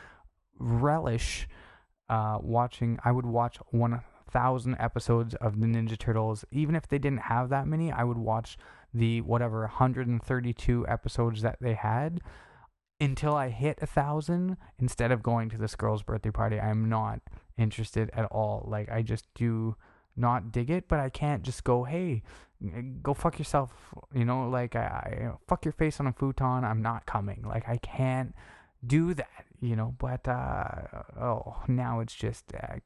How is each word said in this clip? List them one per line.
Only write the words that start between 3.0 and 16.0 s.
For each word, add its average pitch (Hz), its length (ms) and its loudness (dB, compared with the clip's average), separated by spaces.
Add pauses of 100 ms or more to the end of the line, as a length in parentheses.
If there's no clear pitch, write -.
I 123 80 6
would 123 140 2
watch 117 320 0 (120)
one 120 320 4 (280)
thousand 127 480 2
episodes 117 580 2
of 107 240 0
the 113 60 4
Ninja 113 320 2
Turtles. 110 540 0
Even 151 240 2
if 156 100 -2
they 143 120 2
didn't 139 240 0
have 123 260 2
that 139 180 0
many, 160 240 0
I 120 140 0
would 120 140 0
watch 113 400 -2 (340)
the, 117 300 4
whatever, 113 440 2
hundred 127 400 2
and 120 160 0
thirty-two 120 640 0
episodes 117 560 0
that 113 180 0
they 120 140 0
had 131 460 0 (800)
until 147 340 2
I 139 140 2
hit 127 320 -2
a 151 60 -4
thousand, 165 720 0 (200)
instead 120 340 2
of 113 100 0
going 117 280 2
to 113 60 -6
this 110 200 -4
girl's 107 260 0